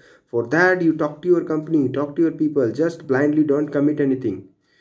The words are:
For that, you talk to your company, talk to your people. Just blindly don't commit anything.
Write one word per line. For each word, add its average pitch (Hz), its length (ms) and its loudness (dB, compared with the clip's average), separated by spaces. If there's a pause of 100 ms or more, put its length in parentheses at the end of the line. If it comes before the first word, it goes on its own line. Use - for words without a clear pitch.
(300)
For 117 180 -2
that, 175 340 2
you 165 100 2
talk 151 300 -4
to 180 60 -6
your 170 140 4
company, 156 460 0
talk 143 280 -4
to 170 60 2
your 160 80 2
people. 147 400 0
Just 165 360 -4
blindly 147 380 2
don't 143 260 0
commit 147 280 0
anything. 127 500 -2 (320)